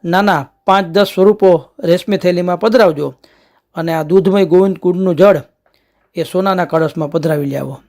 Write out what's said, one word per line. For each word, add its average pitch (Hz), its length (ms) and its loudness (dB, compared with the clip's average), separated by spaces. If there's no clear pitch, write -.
નાના 175 440 0
પાંચ 190 200 2
દસ 185 280 0
સ્વરૂપો 190 500 2
રેશમી 180 380 -2
થેલીમાં 180 440 -2
પધરાવજો 175 540 0
અને 165 200 -4
આ 160 80 -2
દૂધમય 190 420 2
ગોવિંદ 180 340 2
કુંડનું 180 380 -2
જળ 180 240 4
એ 165 100 -6
સોનાના 185 400 -2
કળશમાં 160 460 -4
પધરાવી 151 360 -4
લાવો. 135 420 -8